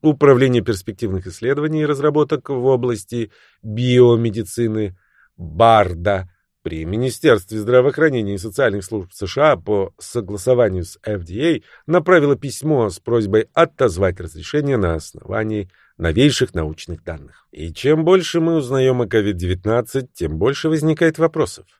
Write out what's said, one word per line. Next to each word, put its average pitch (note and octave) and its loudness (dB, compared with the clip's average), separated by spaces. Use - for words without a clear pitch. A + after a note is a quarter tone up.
Управление C3+ 4
перспективных F#2+ -6
исследований D3 -4
и D3+ 0
разработок D3 0
в B2+ -2
области A#2+ -2
биомедицины A2+ 2
барда F#2 2
при D#2+ -8
Министерстве A2 0
здравоохранения B2 2
и - -8
социальных G#2 -2
служб F#2+ -10
С - -10
Ш C#3+ 2
А G#2 0
по G2 -4
согласованию G#2 -2
с - -16
F G2+ -8
D B2 -2
A G#2 -8
направило D#3+ 4
письмо C3+ -2
с - -12
просьбой A2 0
отозвать G2 0
разрешение B2+ -4
на F2 0
основании G#2 -8
новейших F#2+ 0
научных D#2+ -8
данных. D2+ -16
И E2 -12
чем D#3 0
больше E3+ 2
мы E3 0
узнаем C3 0
о A2 -2
ковид G#2 0
девятнадцать, G#2+ -4
тем D#2+ -6
больше C3 -2
возникает D#3 0
вопросов. D#3+ -2